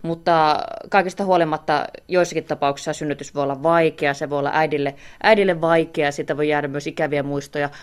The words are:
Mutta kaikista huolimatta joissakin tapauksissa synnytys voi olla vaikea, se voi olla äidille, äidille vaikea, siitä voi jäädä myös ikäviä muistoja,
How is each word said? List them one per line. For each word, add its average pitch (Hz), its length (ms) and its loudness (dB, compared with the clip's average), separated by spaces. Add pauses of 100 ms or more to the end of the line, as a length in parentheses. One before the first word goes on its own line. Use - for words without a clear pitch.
Mutta 165 580 2 (300)
kaikista 185 360 2
huolimatta 160 600 2 (220)
joissakin 175 360 0
tapauksissa 143 500 -2
synnytys 147 420 -6
voi 143 80 0
olla 139 200 -4
vaikea, 160 500 2
se 143 160 -6
voi 143 100 -2
olla 139 140 -2
äidille, 147 420 0 (280)
äidille 190 380 4
vaikea, 165 500 2
siitä 147 260 -4
voi 151 120 0
jäädä 147 180 0
myös 143 200 -6
ikäviä 147 360 -2
muistoja, 143 460 -4 (140)